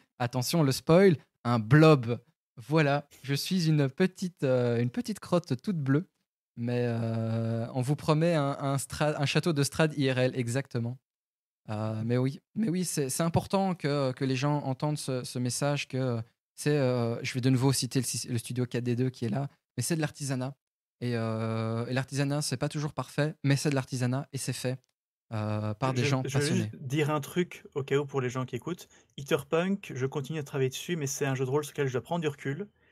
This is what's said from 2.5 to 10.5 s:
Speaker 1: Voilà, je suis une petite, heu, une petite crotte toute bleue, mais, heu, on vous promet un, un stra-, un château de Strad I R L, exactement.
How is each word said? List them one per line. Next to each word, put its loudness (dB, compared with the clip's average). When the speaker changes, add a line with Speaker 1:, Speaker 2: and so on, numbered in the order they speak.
Speaker 1:
Voilà, 0
je -4
suis 0
une 4
petite, -2
heu, 2
une 0
petite -6
crotte -2
toute -4
bleue, 0
mais, -2
heu, -2
on 0
vous 0
promet 2
un, 0
un 0
stra-, -2
un 0
château 2
de 2
Strad 0
I 2
R -2
L, 4
exactement. -4